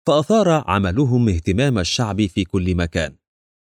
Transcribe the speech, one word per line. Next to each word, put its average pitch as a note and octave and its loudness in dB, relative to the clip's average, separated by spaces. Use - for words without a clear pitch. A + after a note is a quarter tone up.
فأثار F3+ 2
عملهم A#2+ 2
اهتمام G#2 0
الشعب G2+ -2
في F#2+ -2
كل F#2 -2
مكان، E2+ -4